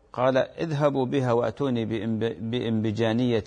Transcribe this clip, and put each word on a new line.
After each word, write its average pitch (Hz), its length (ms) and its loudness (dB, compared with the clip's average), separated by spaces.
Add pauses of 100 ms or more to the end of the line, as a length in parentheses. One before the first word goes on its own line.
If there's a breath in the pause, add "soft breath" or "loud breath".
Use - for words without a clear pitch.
(140)
قال: 131 240 2
"اذهبوا 143 680 0
بها 127 280 0
وأتوني 117 520 0
بإنب-، 113 640 -4
بإنبجانية 113 960 0